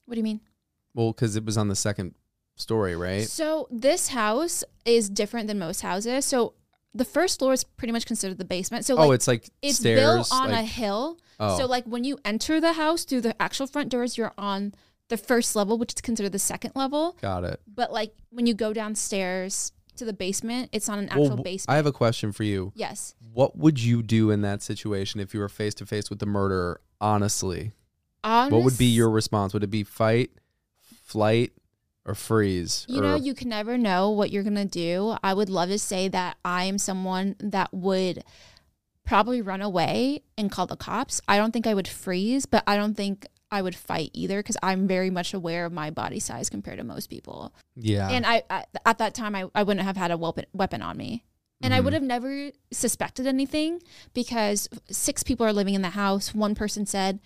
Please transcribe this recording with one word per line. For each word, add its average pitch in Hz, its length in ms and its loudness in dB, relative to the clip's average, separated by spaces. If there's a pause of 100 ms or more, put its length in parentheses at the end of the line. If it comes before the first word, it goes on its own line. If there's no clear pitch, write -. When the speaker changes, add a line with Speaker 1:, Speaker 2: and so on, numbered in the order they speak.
Speaker 1:
What 240 100 -12
do 226 40 -2
you 220 60 0
mean? 214 160 -4 (540)
Speaker 2:
Well, 113 180 2
'cause 107 240 0
it 110 80 -2
was 107 120 -2
on 107 120 2
the 98 80 0
second 101 380 -4 (400)
story, 101 420 -2
right? 95 320 -2
Speaker 1:
So 311 420 -2
this 262 380 2
house 254 540 0 (220)
is 233 260 4
different 214 380 -4
than 208 100 -4
most 175 220 -4
houses. 226 440 -2
So 240 300 0 (400)
the 233 100 -2
first 349 340 0
floor 262 140 4
is 254 120 2
pretty - 280 -6
much 233 140 -2
considered 190 320 -4
the 180 60 -8
basement. 185 420 -4
So, 262 100 4
Speaker 2:
Oh, 156 120 10
Speaker 1:
like, 131 80 8
Speaker 2:
it's, - 120 2
like, 120 220 0 (100)
Speaker 1:
it's - 200 0
Speaker 2:
stairs, 113 200 6
Speaker 1:
built - 320 6
on 254 180 2
a - 20 2
Speaker 2:
like 226 140 2
Speaker 1:
hill. 233 520 -2 (200)
Speaker 2:
Oh. 101 200 2
Speaker 1:
So, 262 80 2
like, 247 180 0
when 240 200 -4
you 277 200 -4
enter 226 360 0
the 330 140 4
house 320 300 0
through 254 180 0
the 220 200 0
actual 269 240 -2
front 285 240 -4
doors, 240 260 -2
you're 226 220 -2
on 202 340 -4 (360)
the 233 100 -2
first 233 380 2
level, 208 200 2
which 226 180 -4
is - 60 -8
considered 208 320 -4
the 202 60 -4
second - 360 -4
level. 294 460 -2
Speaker 2:
Got 90 240 -2
it. - 220 -4
Speaker 1:
But, 226 260 -4
like, 220 220 -4 (160)
when 240 160 0
you 233 80 4
go 214 180 -2
downstairs 196 1000 -4 (240)
to 247 100 -10
the 220 80 -4
basement, 226 580 -4
it's 208 160 -4
not 208 100 -4
an 202 80 -4
Speaker 2:
Well, - 60 -8 (120)
Speaker 1:
actual 143 120 6
Speaker 2:
w-, 123 80 -4
Speaker 1:
basement. 180 300 -4
Speaker 2:
I - 20 4
have 151 100 4
a 143 60 2
question 113 400 0
for 107 120 -4
you. 98 300 -2
Speaker 1:
Yes. - 400 -8 (200)
Speaker 2:
What 127 240 2
would 151 240 6
you 117 200 4
do 110 280 4
in 104 120 4
that 101 200 -2
situation 101 580 -4
if 98 140 -8
you 104 60 -4
were 101 100 -4
face 107 240 -4
to 104 120 -14
face 104 220 -4
with 104 120 -10
the 104 60 -2
murderer? 98 540 0 (220)
Honestly, 101 720 0 (500)
what 233 280 4
would 120 280 6
be 123 80 6
Speaker 1:
Honest- 117 100 6
Speaker 2:
your 117 140 6
response? 107 420 0
Would 104 120 -2
it 98 60 -2
be 107 140 -2
fight, 113 460 2 (760)
flight, 110 480 2 (520)
or 107 100 -6
freeze? 98 760 0
Speaker 1:
You 262 120 -2
know, - 140 4
Speaker 2:
Or - 20 4
Speaker 1:
you 262 180 -2
can 247 140 -8
never 220 300 -4
know 196 320 4
what 208 200 2
you're 196 120 -2
gonna 202 220 0
do. 180 580 -2
I 196 120 2
would 202 160 2
love 180 200 0
to 202 80 0
say 190 300 -2
that 180 360 -2
I 180 200 0
am 190 140 -2
someone 190 600 -2
that 196 340 -2
would 185 500 0 (800)
probably 226 360 2
run 190 220 -6
away 208 600 0 (140)
and 202 140 -2
call - 160 -2
the - 100 -8
cops. - 520 -4
I 202 80 6
don't 220 160 4
think 233 140 -2
I 220 80 2
would 190 140 0
freeze, 208 580 -2
but - 200 4
I 202 100 4
don't 208 200 0
think 196 300 -6 (240)
I 202 120 -2
would 180 140 -4
fight - 360 -4
either 190 300 -4
'cause 214 200 -6
I'm 190 260 2
very 185 220 2
much 180 220 -4
aware 170 320 -4
of 170 80 -6
my 156 180 -6
body - 280 -6
size - 320 -6
compared 202 280 -10
to - 60 -10
most - 240 -10
people. - 460 -14 (220)
Speaker 2:
Yeah. 104 320 2
Speaker 1:
And - 180 0
I, 226 240 4
I, 190 140 -6 (200)
at 226 140 2
that 220 160 -2
time, 208 220 -6
I, 190 80 -6 (100)
I 208 80 2
wouldn't 190 240 0
have 190 100 -4
had 180 140 -2
a 170 60 0
weapon, 165 360 -4
weapon 190 300 -2
on 85 140 -8
me. - 280 -8 (380)
And 254 100 2
I 254 60 6
Speaker 2:
Mm-hmm. 254 60 4
Speaker 1:
would 277 100 2
have 311 80 0
never 269 480 -4 (200)
suspected - 560 -2
anything 302 540 0 (320)
because 214 560 -2 (220)
six - 320 -2
people 233 240 0
are 214 80 4
living 202 180 2
in 196 80 2
the 180 100 -2
house. 196 440 -2
One 208 200 0
person 208 300 -4
said, 196 400 -2